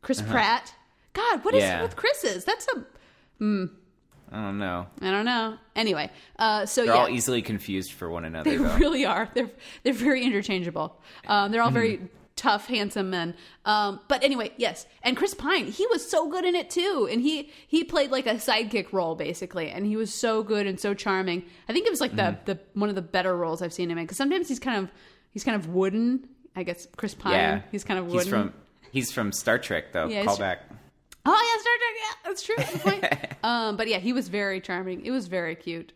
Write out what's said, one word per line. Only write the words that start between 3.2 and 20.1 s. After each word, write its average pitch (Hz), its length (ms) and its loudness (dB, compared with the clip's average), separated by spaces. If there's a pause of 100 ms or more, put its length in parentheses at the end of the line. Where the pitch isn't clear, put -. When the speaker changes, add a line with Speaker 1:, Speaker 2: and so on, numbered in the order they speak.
Speaker 1:
mm. 202 280 0 (600)
Speaker 2:
I - 100 -10
don't 101 160 -4
know. 90 280 -2 (140)
Speaker 1:
I 190 100 -2
don't 202 140 2
know. 226 340 -2 (180)
Anyway, 190 340 0 (280)
uh, 214 280 2
so 240 180 2
Speaker 2:
They're 117 100 6
Speaker 1:
yeah. 123 80 10
Speaker 2:
all - 60 6
easily 120 320 2
confused 98 520 -4
for 85 180 -8
one 85 140 -4
another, 80 260 -2
Speaker 1:
They - 60 0
Speaker 2:
though. - 200 2
Speaker 1:
really 277 300 4
are. 202 280 0
They're, 240 160 -2 (340)
they're 269 80 2
very 247 320 2
interchangeable. 185 760 -2 (280)
Um, 202 240 4
they're 233 100 2
all 233 80 4
very 226 280 2
Speaker 2:
Mm-hmm. 185 80 -10 (280)
Speaker 1:
tough, 208 320 0
handsome 202 440 -2
men. 170 240 -2 (300)
Um, 208 440 0
but 269 160 2
anyway, 254 320 2
yes. 220 300 -2 (180)
And 254 120 2
Chris 381 180 0
Pine, 302 320 0
he 403 200 -2
was - 240 0
so 311 180 2
good 339 160 -2
in 359 120 2
it 339 120 -2
too. 349 440 0
And 233 80 2
he, 294 320 0 (160)
he 330 160 4
played, 285 260 2
like, 262 160 0
a 226 80 2
sidekick 220 580 0
role 170 220 0
basically, 165 560 -6
and 202 160 -6
he 214 100 0
was 220 160 -4